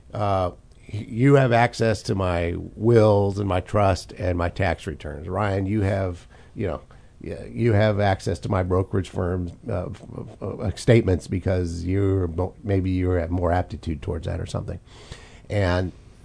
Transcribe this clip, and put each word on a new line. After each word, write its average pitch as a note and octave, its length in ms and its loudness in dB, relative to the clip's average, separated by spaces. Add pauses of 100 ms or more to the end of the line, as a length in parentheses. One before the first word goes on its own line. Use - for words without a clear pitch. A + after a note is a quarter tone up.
(140)
uh, F#2+ 380 0 (360)
you A#2 480 2
have C3 180 4
access A#2 500 2
to G#2 120 -2
my F2 400 0 (200)
wills G#2+ 640 4
and G#2 80 -2
my F#2 140 0
trust G2 520 0
and F2+ 240 -2
my E2+ 120 0
tax - 380 -2
returns. D2 420 -10
Ryan, F#2+ 380 -2
you G#2 140 0
have, G2 460 -2 (260)
you G#2 140 -4
know, D2 140 -6 (420)
y-, - 260 -10
you A2+ 220 0
have G#2 300 4
access F#2+ 380 0
to G#2+ 100 -6
my F#2+ 120 2
brokerage F2+ 460 0
firm, F2+ 420 -4 (200)
uh, F2+ 160 -4
f-, - 160 -12 (400)
f-, - 20 -8
uh, G2+ 320 -6
statements A2+ 520 4
because F2 580 -2
you're F#2+ 420 0
mo-, F2 260 -4 (120)
maybe F#2+ 260 0
you F2+ 200 0
have E2+ 200 0
more F2 220 0
aptitude E2 480 -4
towards E2 260 -6
that F2 140 -4
or F2+ 40 -6
something." - 360 -8 (680)
And F#2 440 0 (320)